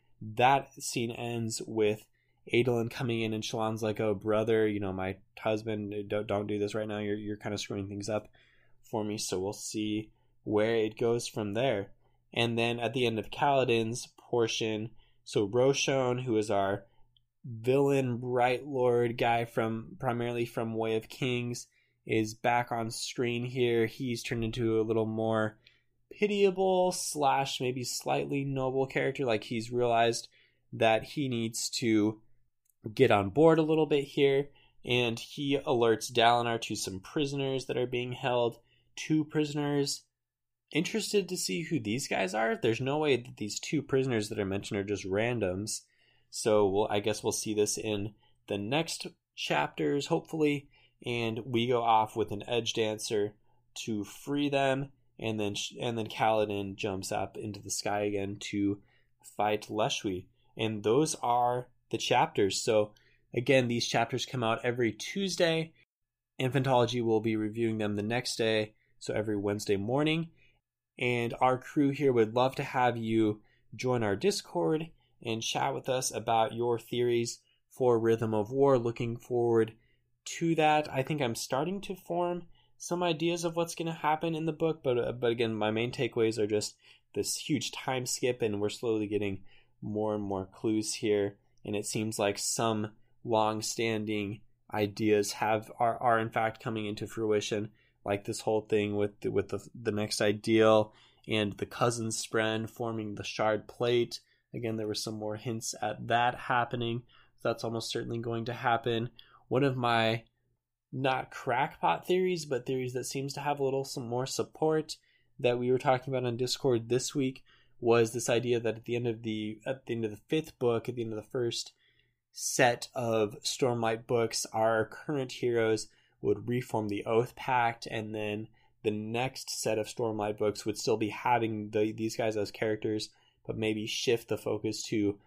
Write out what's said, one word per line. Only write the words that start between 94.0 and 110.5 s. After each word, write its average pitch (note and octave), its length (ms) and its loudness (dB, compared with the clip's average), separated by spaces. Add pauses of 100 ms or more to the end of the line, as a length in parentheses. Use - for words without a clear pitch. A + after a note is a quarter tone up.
ideas G#2 600 2
have, A2 460 0
are, A#2 200 2
are A#2 200 4
in A2+ 120 -2
fact A2+ 320 -2
coming A2 240 -4
into G#2 200 -6
fruition, G#2+ 640 0 (340)
like G2+ 200 -2
this A2+ 160 -6
whole A2 220 0
thing G#2 340 0
with G2+ 240 -2
the, A2 100 -4
with G#2 180 0
the, - 180 -8 (140)
the A2+ 120 -2
next G#2 280 -2
ideal A2 720 6 (360)
and G#2+ 300 0
the G2 80 -4
cousin A#2 420 -2
Spren A2 600 -2
forming A2 460 -6
the G2+ 100 -10
Shard G#2+ 440 0
Plate. A#2+ 520 0 (340)
Again, A#2 220 -4
there G#2+ 120 -4
were G#2 60 -2
some A2 200 -6
more G#2+ 220 -6
hints A2+ 440 -6
at A#2 280 -6
that A#2+ 260 2
happening. A#2+ 680 -2 (400)
That's A#2 220 -2
almost A2+ 260 -4
certainly A#2+ 280 -6
going A2+ 280 -4
to A#2+ 80 -6
happen. A#2 560 0 (380)
One C3 140 2
of C3 140 2
my, A#2 480 2 (680)